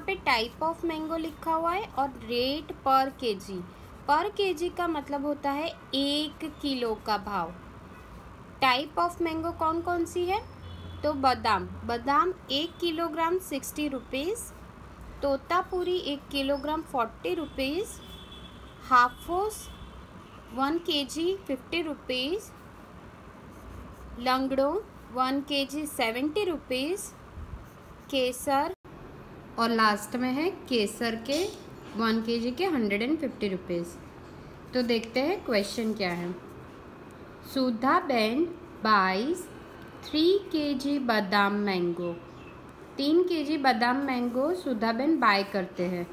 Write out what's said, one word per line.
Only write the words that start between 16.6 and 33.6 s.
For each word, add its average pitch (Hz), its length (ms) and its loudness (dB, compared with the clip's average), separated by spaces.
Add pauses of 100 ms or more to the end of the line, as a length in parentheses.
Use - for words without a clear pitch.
फ़ोर्टी 269 520 -2
रुपीज, 311 520 -2 (1040)
हाफूस 320 800 4 (840)
वन 277 240 2
के 302 260 0
जी 339 300 0 (120)
फिफ्टी 330 360 -2
रुपीज, 285 680 -4 (1700)
लंगड़ो 262 500 4 (440)
वन 262 260 2
के 277 240 0
जी 285 220 -4
सेवेंटी 277 580 0
रुपीज, 302 560 0 (1120)
केसर 277 600 2 (840)
और 233 120 2
last 220 460 4
में 254 160 0
है 302 160 2 (200)
केसर 226 460 2 (120)
के 302 180 2 (520)
वन 226 260 4
के 233 160 0
जी 233 120 0
के 254 140 0
हंड्रेड 220 380 2
एंड 294 160 2
फिफ्टी 214 300 -2
रुपीज। 180 380 -2 (880)